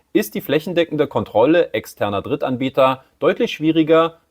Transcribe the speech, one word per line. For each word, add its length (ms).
ist 240
die 60
flächendeckende 680
Kontrolle 680
externer 480
Drittanbieter 840
deutlich 340
schwieriger 640